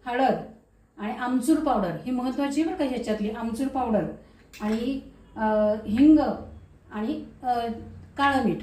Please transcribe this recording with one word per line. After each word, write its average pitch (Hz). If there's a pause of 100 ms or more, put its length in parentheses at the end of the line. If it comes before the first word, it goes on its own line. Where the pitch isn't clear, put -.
हळद 247 (600)
आणि 208
आमचूर 254
पावडर, 214 (140)
ही 247
महत्त्वाची 269
आहे 330
बरं 370
का 294
ह्याच्यातली, 220
आमचूर 226
पावडर 214 (560)
आणि, 240 (360)
अ, 220 (400)
हिंग 285 (720)
आणि, 254 (180)
अ, 240 (500)
काळं 277
मीठ 175